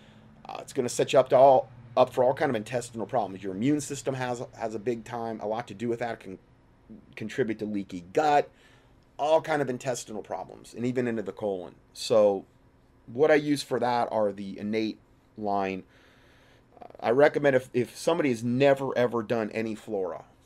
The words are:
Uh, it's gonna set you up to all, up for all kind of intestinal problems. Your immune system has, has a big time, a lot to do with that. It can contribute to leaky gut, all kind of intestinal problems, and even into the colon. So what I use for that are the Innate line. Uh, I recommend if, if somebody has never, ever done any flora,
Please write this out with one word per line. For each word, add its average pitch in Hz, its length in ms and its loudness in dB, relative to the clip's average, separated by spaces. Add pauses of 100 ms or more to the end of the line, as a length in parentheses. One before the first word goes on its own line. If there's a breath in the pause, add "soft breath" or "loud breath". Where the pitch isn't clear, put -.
(480 loud breath)
Uh, - 120 -12
it's - 120 -18
gonna 123 160 -2
set - 240 0
you 143 80 6
up - 100 4
to 143 60 6
all, 131 320 8 (280)
up 127 160 4
for 135 100 2
all 131 120 4
kind 156 160 0
of 120 60 0
intestinal 113 500 -6
problems. 95 360 -4
Your 95 120 -6
immune 139 260 0
system 139 340 -6
has, 123 280 -6 (160)
has 113 160 -6
a 113 40 -6
big 113 260 -6
time, 117 360 -8
a - 60 -8
lot 110 220 -4
to 104 60 -16
do 117 140 -6
with 117 120 -4
that. 117 140 -6
It - 60 -14
can 95 180 -14 (800)
contribute 110 440 -4
to 107 60 -8
leaky 98 460 -8
gut, 151 380 2 (680 soft breath)
all 151 240 2
kind 156 180 -2
of 127 80 -2
intestinal 120 540 -6
problems, - 500 -12
and 117 140 -4
even 123 200 0
into 113 160 -2
the 95 100 -8
colon. 95 420 -6 (180)
So 104 540 2 (600)
what 131 240 4
I 156 40 8
use 147 280 2
for 127 160 -2
that 120 320 0
are 107 220 0
the 98 260 -10
Innate 110 400 -2 (380)
line. 98 460 -2 (960 soft breath)
Uh, - 60 -18 (140)
I 110 100 0
recommend 143 440 4
if, 123 200 0
if 120 240 -2
somebody 170 320 2
has 113 120 -2
never, 135 540 2
ever 117 260 2
done 110 280 -2
any 113 240 -4
flora, 95 500 -6 (200)